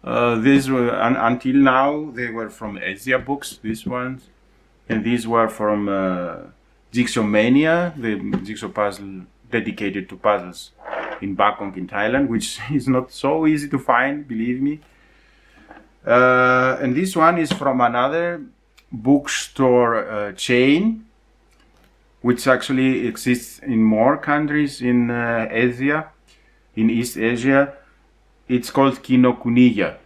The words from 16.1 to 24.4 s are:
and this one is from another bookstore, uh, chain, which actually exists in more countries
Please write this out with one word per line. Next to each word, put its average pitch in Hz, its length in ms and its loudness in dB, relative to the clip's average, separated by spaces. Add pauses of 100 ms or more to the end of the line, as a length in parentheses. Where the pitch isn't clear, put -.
and 127 160 -2
this 185 180 -2
one 170 240 4
is 156 140 -2
from 135 280 -2
another 147 640 0 (480)
bookstore, 123 1200 2
uh, 104 220 -6
chain, 143 720 2 (1160)
which 123 260 0
actually 131 580 2
exists - 540 -4
in 113 240 0
more 113 320 4
countries 147 680 -2